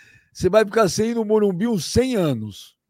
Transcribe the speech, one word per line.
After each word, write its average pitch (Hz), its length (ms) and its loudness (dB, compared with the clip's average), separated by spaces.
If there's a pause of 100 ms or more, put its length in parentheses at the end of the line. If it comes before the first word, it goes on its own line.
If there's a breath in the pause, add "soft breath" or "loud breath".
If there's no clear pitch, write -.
(340 soft breath)
Você - 160 -2
vai 214 140 4
ficar 208 240 2
sem 214 240 -2
ir 240 40 -4
no 226 100 -2
Morumbi 208 420 0
uns 208 180 -2
cem 254 300 0
anos. 123 600 -4 (140)